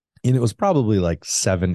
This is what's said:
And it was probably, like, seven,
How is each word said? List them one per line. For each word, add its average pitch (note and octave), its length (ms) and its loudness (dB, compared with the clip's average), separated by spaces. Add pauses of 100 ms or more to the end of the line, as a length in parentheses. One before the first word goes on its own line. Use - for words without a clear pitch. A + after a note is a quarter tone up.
(240)
And B2+ 120 2
it B2 40 0
was A#2 120 0
probably, C3 480 0
like, E2 240 -2
seven, F2+ 500 -2